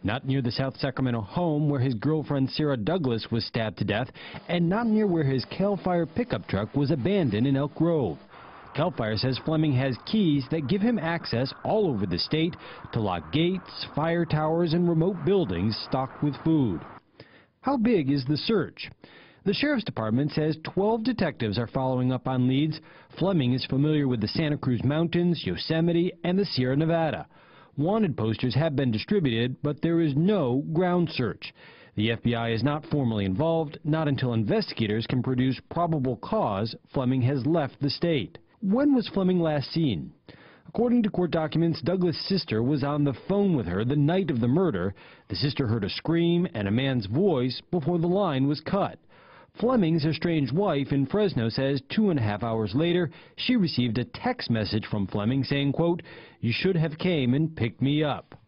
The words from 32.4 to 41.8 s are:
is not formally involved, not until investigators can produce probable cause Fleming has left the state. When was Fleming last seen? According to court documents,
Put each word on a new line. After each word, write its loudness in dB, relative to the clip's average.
is 0
not 0
formally 0
involved, 0
not 0
until 0
investigators 0
can 0
produce 0
probable -2
cause -2
Fleming 2
has 0
left 0
the 0
state. -2
When 4
was 2
Fleming 2
last 0
seen? 0
According 2
to 2
court -2
documents, 0